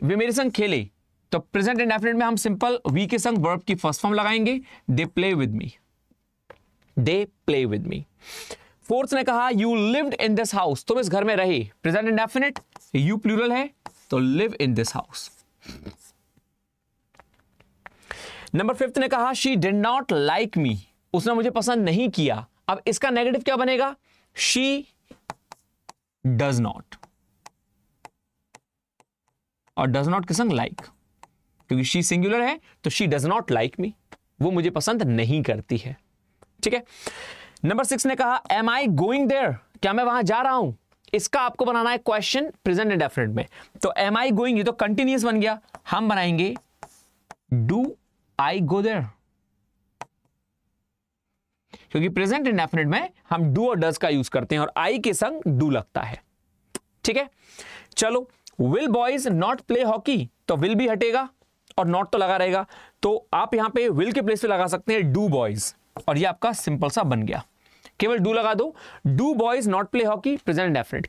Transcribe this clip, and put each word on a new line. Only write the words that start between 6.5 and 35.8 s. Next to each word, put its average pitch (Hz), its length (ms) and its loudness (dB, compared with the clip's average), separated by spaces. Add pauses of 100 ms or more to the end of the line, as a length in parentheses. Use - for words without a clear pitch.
they 165 300 0 (220)
play 135 200 2
with 104 200 -4
me। 143 140 -8 (840)
फोर्थ 254 260 0
ने 262 100 0
कहा, 240 260 0
"You 226 240 2 (180)
lived 285 280 0
in 214 180 2
this 214 160 -2
house", 175 320 -2
तुम 233 120 2
इस 220 100 0
घर 196 160 0
में 214 120 2
रहे, 180 260 2 (200)
प्रेजेंट 202 260 0
इंडेफिनिट 254 500 0 (380)
you 185 260 2
प्लूरल 220 300 2
है 269 160 -2 (420)
तो 131 100 0 (180)
live 214 220 0
in 127 180 2
this 117 180 -2
house। - 340 -10 (3250)
नंबर 214 200 2
फिफ्थ 262 240 -2
ने 262 100 2
कहा, 254 240 2
"She 269 240 0
did 196 260 2
not 247 300 0 (160)
like 214 300 0
me", 127 160 2 (380)
उसने 196 220 0
मुझे 226 160 0
पसंद 233 340 0
नहीं 196 240 2
किया। 117 380 -2 (220)
अब 196 180 -2
इसका 233 240 0
नेगेटिव 247 320 0
क्या 269 140 0
बनेगा? 254 380 0 (420)
She 277 460 0 (1400)
does 131 360 2
not, - 380 -6 (2750)
और 131 140 2
does 139 180 2
not 180 200 0
के 160 60 -2
संग 226 180 2
like, - 300 -4 (880)
क्योंकि 131 140 2
she 175 180 0
सिंगुलर 196 400 2
है 285 180 -2 (240)
तो 220 60 -2
she 208 180 0
does 139 180 0
not 220 260 -2
like 120 280 0
me, 202 100 -4 (500)
वो 165 100 2
मुझे 175 200 2
पसंद 214 320 -2
नहीं 123 400 2
करती 110 340 -2
है, 131 200 -8 (680)